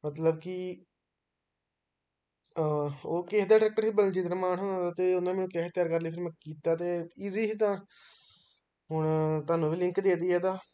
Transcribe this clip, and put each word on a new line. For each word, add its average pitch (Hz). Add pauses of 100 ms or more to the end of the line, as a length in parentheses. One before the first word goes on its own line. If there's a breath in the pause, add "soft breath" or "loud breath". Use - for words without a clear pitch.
ਮਤਲਬ 160
ਕਿ, 180 (1800)
ਅਹ, 151 (160)
ਉਹ 175
ਕਿਸੇ 196
ਦਾ 220
ਟਰੈਕਟਰ 214
ਸੀ, 220
ਬਲਜੀਤ 196
ਰਮਾਨ 180
ਹੋਣਾ 190
ਦਾ, 175
ਤੇ 180
ਉਹਨਾਂ 180
ਮੈਨੂੰ 185
ਕਿਹਾ 170
ਸੀ 175
ਤਿਆਰ 175
ਕਰ 165
ਲਈ, 165
ਫਿਰ 165
ਮੈਂ 175
ਕੀਤਾ 156
ਤੇ 175 (140)
ਈਜ਼ੀ 202
ਸੀ 214
ਤਾਂ। 208 (1160 loud breath)
ਹੁਣ 156 (380)
ਤੁਹਾਨੂੰ 160
ਵੀ 170
ਲਿੰਕ 180
ਦੇ 185
ਦਈਏ 175
ਇਹਦਾ 185 (160)